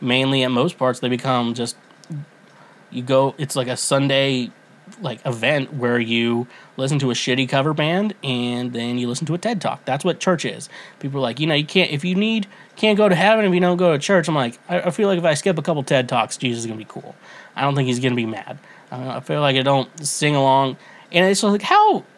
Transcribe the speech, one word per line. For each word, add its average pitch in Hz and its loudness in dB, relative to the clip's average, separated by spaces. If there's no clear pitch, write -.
mainly 131 2
at 127 0
most 127 0
parts 127 -2
they 127 -4
become 120 0
just, 120 -6
you 127 -8
go, 135 2
it's - -6
like 123 -2
a 127 -4
Sunday, 135 0
like, 131 -10
event 131 -2
where 120 0
you 117 0
listen 135 -2
to 135 0
a - 0
shitty 127 -2
cover 143 0
band, 170 0
and 123 -4
then 120 -4
you 123 -2
listen 135 -4
to 156 -2
a 175 -4
ted 214 -4
Talk. - -6
That's 143 -4
what 175 0
church 180 0
is. 120 -8
People 139 -6
are - 0
like, 120 -2
you 156 0
know, 160 2
"You 147 2
can't, 175 0
if 147 -4
you 180 -2
need, 214 -2
can't 214 2
go 214 6
to 185 4
heaven 208 4
if 180 2
you 180 4
don't 180 2
go 175 4
to 143 2
church." 175 2
I'm 170 0
like, 123 -2
I, 175 0
I 180 -2
feel 208 0
like 190 2
if 165 -4
I 160 4
skip 170 0
a 160 -4
couple 151 -2
ted 131 0
Talks, 113 -2
Jesus 120 -2
is 117 -6
gonna 110 -6
be 107 -14
cool. - -16
I - -6
don't 139 2
think 139 2
he's 123 0
gonna 127 2
be 117 0
mad. - -10
I 123 -10
don't 127 -8
know, 131 -8
I 120 -8
feel 151 -4
like 139 2
I 131 0
don't 139 2
sing 147 0
along. 135 4
And 175 4
it's 190 2
like, 208 2
how, 415 4